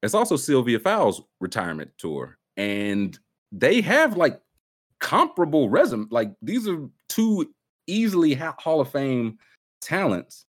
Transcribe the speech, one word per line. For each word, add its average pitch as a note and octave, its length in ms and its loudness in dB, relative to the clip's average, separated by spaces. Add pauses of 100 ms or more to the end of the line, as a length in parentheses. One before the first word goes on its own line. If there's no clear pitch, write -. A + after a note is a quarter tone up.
It's - 100 -4
also G#3 240 2
Sylvia B2 420 2
Fowles' F#3 420 2 (200)
retirement E2+ 560 -6
tour. C#2 400 -8 (180)
And G2+ 640 -4 (320)
they C#3+ 300 4
have, A#3 340 2
like, E3 240 0 (640)
comparable D#3 680 2
resume. A#2 420 2
Like, A2+ 300 0
these G#3+ 280 -4
are D#3 180 -6 (220)
two G#3+ 420 0 (360)
easily F3+ 480 2
ha-, D#3 240 -8
Hall D#3+ 220 0
of C3 100 -2
Fame B2+ 480 -2 (420)
talents D#3 720 -4